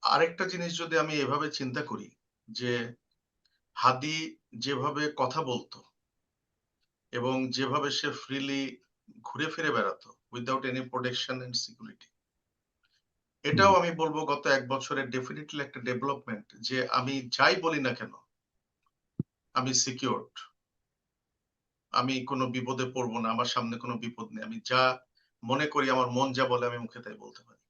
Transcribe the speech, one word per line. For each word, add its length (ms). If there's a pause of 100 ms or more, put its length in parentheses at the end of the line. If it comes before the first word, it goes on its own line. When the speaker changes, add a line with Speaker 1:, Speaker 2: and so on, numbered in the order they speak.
Speaker 1:
আরেকটা 440
জিনিস 320
যদি 200
আমি 160
এভাবে 380
চিন্তা 300
করি 300 (360)
যে 460 (800)
হাদি 640 (200)
যেভাবে 580
কথা 260
বলতো 420 (1300)
এবং 380
যেভাবে 420
সে 200
ফ্রিলি 680 (440)
ঘুরে 240
ফিরে 260
বেড়াতো 420 (200)
without 280
any 200
protection 520
and 200
security, 540 (1400)
এটাও 300
Speaker 2:
হুম। 80
Speaker 1:
আমি 100
বলবো 340
গত 220
এক 200
বছরে 360
definitely 580
একটা 180
ডেভেলপমেন্ট 680 (160)
যে 260
আমি 440
যাই 300
বলি 200
না 120
কেন, 180 (1400)
আমি 200
সিকিউরড। 680 (1500)
আমি 340
কোনো 220
বিপদে 440
পড়বো 280
না, 100
আমার 160
সামনে 320
কোনো 200
বিপদ 340
নেই। 120
আমি 220
যা 320 (460)
মনে 240
করি, 220
আমার 180
মন 260
যা 120
বলে 200
আমি 120
মুখে 220
তাই 140
বলতে 300
পারি। 140 (120)